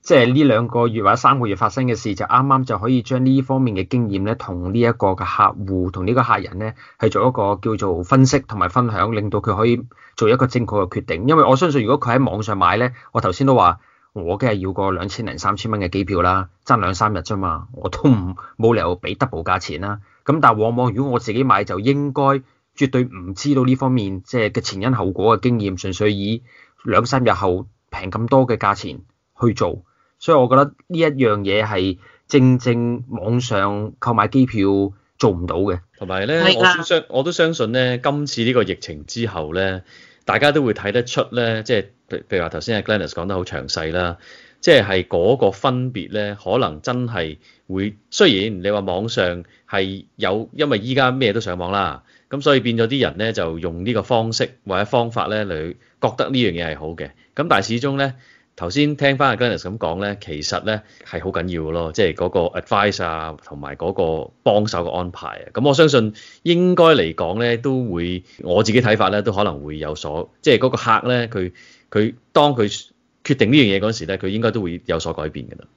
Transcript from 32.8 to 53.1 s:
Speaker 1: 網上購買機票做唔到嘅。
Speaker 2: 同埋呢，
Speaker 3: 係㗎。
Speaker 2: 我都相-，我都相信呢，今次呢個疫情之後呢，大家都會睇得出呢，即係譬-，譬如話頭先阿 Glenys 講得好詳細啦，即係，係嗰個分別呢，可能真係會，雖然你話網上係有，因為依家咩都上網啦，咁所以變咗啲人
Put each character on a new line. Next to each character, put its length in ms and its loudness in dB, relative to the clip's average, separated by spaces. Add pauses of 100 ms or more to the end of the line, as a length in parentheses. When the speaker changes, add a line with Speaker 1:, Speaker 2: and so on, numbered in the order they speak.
Speaker 1:
網 320 -2
上 580 -2
購 140 -2
買 160 2
機 160 4
票 200 0 (540)
做 120 4
唔 160 -4
到 100 -4
嘅。 240 -2 (160)
Speaker 2:
同 100 -12
埋 200 -4
呢， 180 0
Speaker 3:
係 80 6
㗎。 60 2
Speaker 2:
我 180 4
都 60 -6
相-， 260 0
我 140 0
都 100 -2
相 220 2
信 180 -2
呢， 260 0
今 280 -2
次 160 -4
呢 100 2
個 100 4
疫 160 -2
情 280 -12
之 200 -6
後 280 -6
呢， 260 -2 (460)
大 120 2
家 140 6
都 100 2
會 120 2
睇 180 -6
得 120 2
出 260 -2
呢， 340 -2
即 100 -2
係 100 0 (260)
譬-， 180 -8
譬 80 -2
如 60 0
話 80 -4
頭 100 -8
先 160 -2
阿 60 -2
Glenys 260 -2
講 180 -8
得 80 -4
好 100 -2
詳 220 -10
細 260 -6
啦， 260 -2 (420)
即 120 4
係， 120 6
係 240 -2
嗰 300 2
個 120 4
分 440 -2
別 180 -10
呢， 300 -4
可 160 0
能 240 -4
真 260 -4
係 300 -6 (280)
會， 300 -6 (140)
雖 180 4 (160)
然 180 -6
你 80 -2
話 100 0
網 280 -4
上 360 -2 (240)
係 360 -4 (120)
有， 360 -4
因 160 -2
為 100 0
依 160 -4
家 160 2
咩 220 0
都 80 -2
上 160 -6
網 160 -6
啦， 300 -4 (260)
咁 140 -8
所 140 4
以 40 4
變 160 -2
咗 120 2
啲 120 -2
人 160 -2